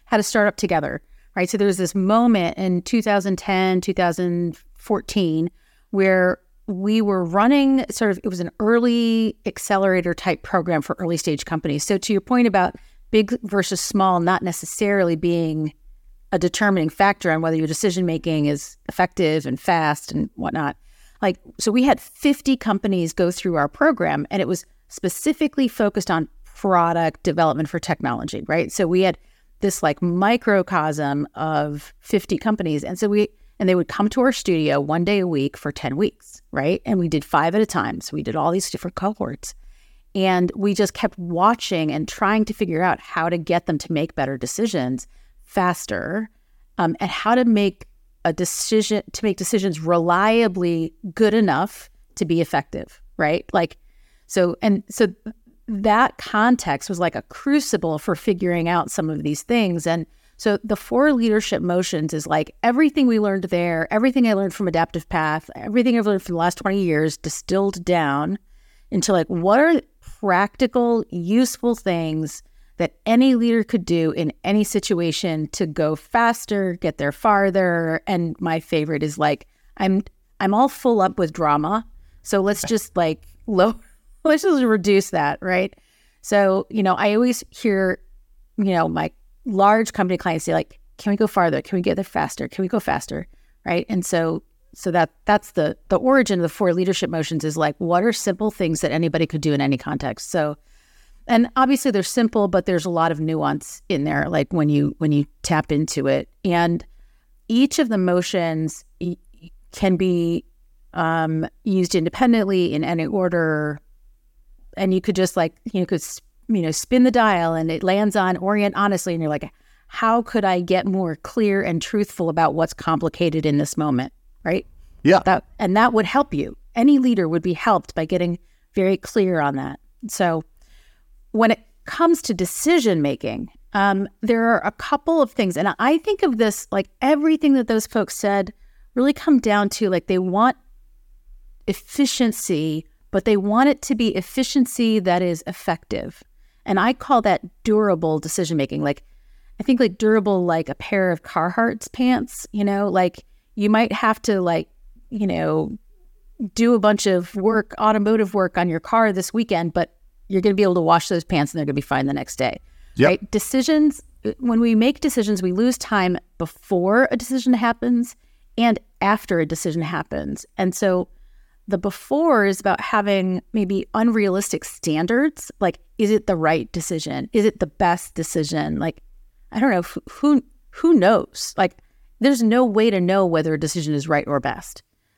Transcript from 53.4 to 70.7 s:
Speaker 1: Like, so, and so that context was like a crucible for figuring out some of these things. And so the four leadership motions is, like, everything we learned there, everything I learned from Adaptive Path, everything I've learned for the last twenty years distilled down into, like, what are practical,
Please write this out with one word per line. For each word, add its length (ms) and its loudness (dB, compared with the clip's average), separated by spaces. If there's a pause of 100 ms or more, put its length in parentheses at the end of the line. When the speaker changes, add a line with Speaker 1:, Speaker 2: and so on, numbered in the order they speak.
Speaker 1:
Like, 240 0 (500)
so, 340 0
and 300 2
so 160 2 (600)
that 500 2
context 720 0
was 100 -4
like 160 0
a 80 -6
crucible 800 -2
for 160 -2
figuring 520 -2
out 220 0
some 180 -4
of 140 -6
these 220 -4
things. 420 0
And 180 -2 (320)
so 280 0
the 120 -2
four 360 2
leadership 500 0
motions 500 -2
is, 140 -6
like, 280 -2 (100)
everything 420 2
we 140 2
learned 240 0
there, 480 -2
everything 340 2
I 60 2
learned 200 0
from 140 -4
Adaptive 420 -2
Path, 460 -2
everything 420 0
I've 100 0
learned 160 0
for 100 -8
the 40 -4
last 220 0
twenty 240 -2
years 340 0
distilled 680 -4
down 540 0 (520)
into, 220 0
like, 160 2
what 320 2
are 200 4 (200)
practical, 1080 0